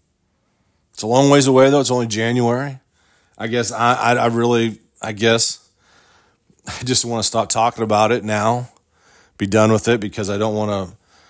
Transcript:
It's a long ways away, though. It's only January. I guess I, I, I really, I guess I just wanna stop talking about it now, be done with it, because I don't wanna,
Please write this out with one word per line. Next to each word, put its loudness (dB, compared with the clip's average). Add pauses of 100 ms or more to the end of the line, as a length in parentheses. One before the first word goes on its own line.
(920)
It's -10
a -6
long 4
ways 6
away, 6
though. 2
It's 0
only -2
January. -2 (600)
I -10
guess -4
I, 0
I, 0
I 0
really, 0 (200)
I -8
guess 0 (1080)
I -12
just 0
wanna -4
stop 0
talking 0
about 2
it -2
now, -2 (680)
be -4
done 4
with 0
it, 2
because -8
I -6
don't -4
wanna, -6 (380)